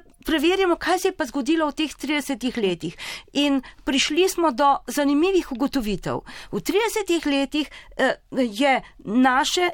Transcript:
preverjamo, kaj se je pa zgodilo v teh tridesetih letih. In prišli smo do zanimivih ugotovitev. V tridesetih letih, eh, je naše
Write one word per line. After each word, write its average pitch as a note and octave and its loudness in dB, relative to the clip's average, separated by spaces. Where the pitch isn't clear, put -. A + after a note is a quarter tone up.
preverjamo, E4+ 2
kaj F4+ 0
se F#4+ 0
je F#4 -2
pa D#4+ -4
zgodilo D4+ 0
v C#4+ -4
teh D#4 -4
tridesetih C#4 -4
letih. F3+ -2
In C#4 0
prišli D4+ 0
smo E4+ 0
do C#4 2
zanimivih D4 2
ugotovitev. A3 -2
V - -6
tridesetih G4 0
letih, C#4 0
eh, C4 0
je B3 2
naše C4 2